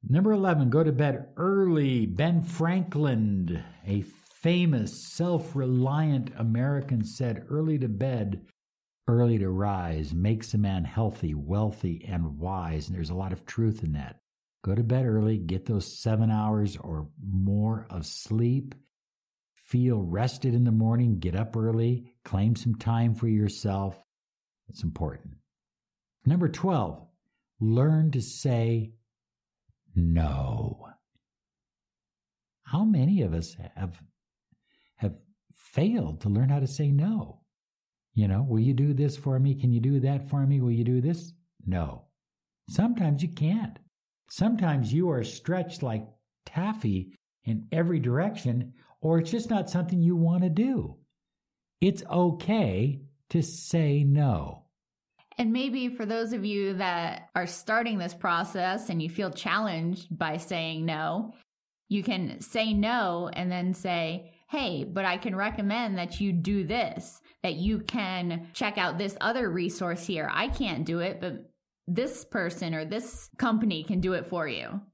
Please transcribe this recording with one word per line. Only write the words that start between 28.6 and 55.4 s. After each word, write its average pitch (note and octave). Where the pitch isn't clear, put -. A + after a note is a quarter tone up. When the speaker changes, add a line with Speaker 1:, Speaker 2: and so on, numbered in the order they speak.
Speaker 1:
no. D#2+
How D3+
many F#3
of F2+
us E2
have, F2+
have G2+
failed D3
to G#2
learn A2+
how C#3+
to C3+
say C#3+
no? F3
You G#2
know, G2
"Will B2
you B2+
do C#3+
this C3+
for C3
me? C3+
Can B2
you A#2+
do C3+
that C3+
for C#3
me? C#3
Will B2
you A#2
do B2
this?" E3
No. F2
Sometimes F3+
you F3
can't. F#3
Sometimes E3+
you F3
are B2+
stretched F3
like A2
taffy E3
in A2
every E3+
direction, B2
or E3
it's E3
just A#3
not G#3
something F3
you F3
want E3+
to F#3
do. A3
It's F#3+
okay D3
to E3
say D3
no. C#3
Speaker 2:
And A3+